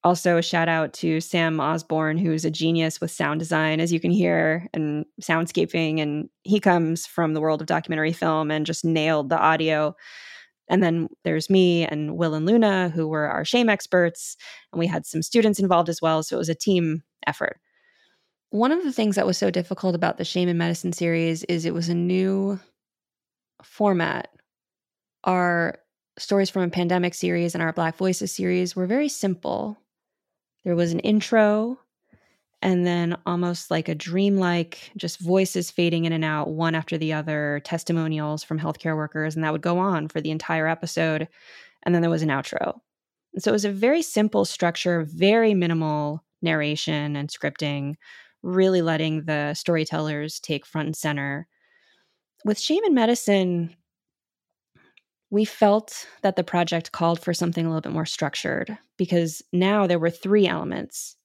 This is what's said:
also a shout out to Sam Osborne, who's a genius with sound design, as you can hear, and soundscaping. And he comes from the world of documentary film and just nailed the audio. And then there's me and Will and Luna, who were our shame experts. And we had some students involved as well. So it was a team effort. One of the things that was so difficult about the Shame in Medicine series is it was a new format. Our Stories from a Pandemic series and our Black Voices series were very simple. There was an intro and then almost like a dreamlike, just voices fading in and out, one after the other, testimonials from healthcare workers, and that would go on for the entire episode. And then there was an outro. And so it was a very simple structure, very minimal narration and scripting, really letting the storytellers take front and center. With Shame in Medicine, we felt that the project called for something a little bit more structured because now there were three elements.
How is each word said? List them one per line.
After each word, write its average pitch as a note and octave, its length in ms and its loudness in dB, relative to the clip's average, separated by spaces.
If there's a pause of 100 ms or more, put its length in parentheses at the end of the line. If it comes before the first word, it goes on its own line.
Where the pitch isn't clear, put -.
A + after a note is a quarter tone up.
also F3 340 4
a E3+ 40 4
shout E3 260 0
out D#3+ 260 0
to D#3+ 280 -2
Sam E3 380 0
Osborne, D#3 580 -2
who's E3 280 0
a D#3+ 60 0
genius D#3+ 480 0
with E3 120 -4
sound D3+ 280 -2
design, D#3+ 400 0
as E3+ 140 0
you E3 60 0
can F3 120 0
hear, E3+ 600 2
and D3+ 320 -4 (160)
soundscaping. E3 800 0
And D3+ 280 -4 (140)
he G3 160 2
comes E3+ 460 2
from D#3+ 280 0
the D#3 80 0
world D#3 200 0
of D#3+ 60 -8
documentary D#3+ 460 0
film D#3 360 0
and D#3 160 0
just E3 180 -6
nailed D#3 460 0
the E3 100 2
audio. D#3 560 2 (760)
And F#3 120 4
then E3 280 2 (140)
there's D#3+ 260 -2
me F3+ 360 6
and D3+ 320 -4
Will E3 160 0
and D#3 120 -2
Luna, G3 440 4
who D#3+ 180 -2
were D3+ 200 -2
our - 180 -2
shame A#3+ 240 2
experts. F3+ 680 0 (340)
And E3+ 80 -4
we E3+ 80 2
had E3 180 -2
some D#3+ 160 -4
students G#3+ 380 2
involved F3 300 4
as E3 120 -4
well. D#3+ 220 2
So E3 120 -6
it - 40 -2
was D#3+ 100 -2
a D#3+ 60 0
team E3+ 480 0 (240)
effort. - 320 -4 (880)
One A#3 220 2
of F4 120 0
the C#4+ 80 -2
things G#3+ 240 0
that G3 120 2
was F#3 100 0
so G3+ 120 0
difficult F3+ 460 -2
about E3+ 220 0
the E3+ 80 -4
Shame F3+ 240 0
in E3+ 80 0
Medicine E3+ 340 -2
series E3 540 0
is E3 180 -2
it E3 100 -2
was E3 140 -4
a E3+ 80 0
new F#3+ 640 0 (1040)
format. F3+ 680 0 (960)
Our F3 560 0 (380)
Stories G3 320 0
from F#3 140 -2
a F3 60 0
Pandemic F3 440 0
series F3 400 -2
and E3 100 -2
our D#3+ 80 0
Black D#3+ 240 -2
Voices F#3+ 380 -2
series F3+ 420 -2
were F#3 100 -2
very C4 220 0
simple. G3+ 680 -4 (840)
There F3 120 0
was E3+ 160 2
an E3+ 80 -2
intro G#3+ 800 2 (840)
and F3+ 240 2
then F3 400 0
almost F3 460 -2
like E3 180 -2
a D#3 60 -4
dreamlike, F3 1000 0
just E3+ 240 -8
voices F#3 520 0
fading E3+ 340 2
in E3 80 0
and D#3+ 100 -2
out, D3+ 260 -2
one D#3+ 260 0
after D#3+ 220 -4
the D#3 160 -2
other, D3+ 500 -2
testimonials D#3 800 -2
from D#3 160 -6
healthcare D#3 360 -4
workers, D#3 380 -4
and D#3+ 100 -4
that D#3 80 0
would D#3 120 -4
go F3 160 0
on F3 280 0
for D#3+ 140 -6
the D3+ 80 -6
entire D#3 380 -2
episode. D#3+ 600 -2 (560)
And F3 120 2
then E3+ 80 4
there E3+ 80 2
was D#3+ 100 0
an D#3 80 0
outro. - 500 -4 (540)
And F#3+ 80 -8
so G#3+ 80 0
it G3 40 2
was G#3 120 0
a G3+ 60 -2
very B3+ 320 2
simple G#3+ 420 2
structure, E3+ 580 0
very G3+ 520 4
minimal D#3 680 0 (200)
narration D3+ 720 0
and C#3+ 140 -6
scripting, C#3+ 680 -4 (480)
really F#3 400 2
letting D#3+ 420 0
the D3+ 300 -2
storytellers D#3 840 -2
take - 260 -6
front D#3 200 -4
and D#3 100 -4
center. C#3+ 520 -4 (1000)
With G#3 140 0
Shame F#4 240 0
in F#4+ 100 4
Medicine, G3 840 2 (1600)
we G#3 140 2
felt G#3+ 600 2 (160)
that F#3+ 140 0
the F3 80 0
project E3+ 480 -2
called E3+ 280 0
for F3 140 -2
something E3+ 320 0
a E3 40 0
little D#3+ 120 -2
bit - 120 -8
more D#3+ 120 -2
structured - 720 -4 (200)
because E3+ 440 0 (100)
now F#3+ 360 2
there F3 100 2
were E3 140 0
three G3 340 2
elements. - 800 -4